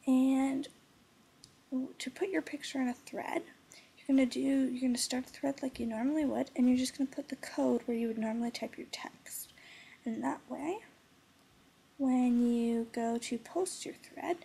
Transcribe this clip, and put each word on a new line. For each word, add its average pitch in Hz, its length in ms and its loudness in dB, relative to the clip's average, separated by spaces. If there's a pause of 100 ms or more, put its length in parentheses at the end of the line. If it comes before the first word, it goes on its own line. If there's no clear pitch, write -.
And 262 600 4 (1300)
to - 120 -6
put 381 200 -4
your 330 120 0
picture - 380 -6
in 254 80 2
a 247 60 -2
thread, - 480 -6 (540)
you're - 120 -20
gonna 269 160 6
do, 254 160 -2
you're 262 400 2
gonna 254 160 2
start 254 300 -2
a - 20 -20
thread - 340 -4
like 262 160 -6
you 233 80 -2
normally 262 380 0
would, 247 320 0
and 247 100 6
you're 254 120 6
just 254 180 -2
gonna 269 140 -2
put - 180 -10
the 269 80 -8
code 254 480 0
where 240 120 -2
you 233 120 -2
would 226 100 -4
normally 226 320 -2
type - 280 -10
your - 120 -12
text. - 600 -14 (520)
And 226 200 -4
that 269 240 -2
way, 285 300 -6 (1200)
when 247 520 4
you 233 420 2
go 233 260 0
to 233 200 -4
post - 460 -4
your - 100 -8
thread - 500 -6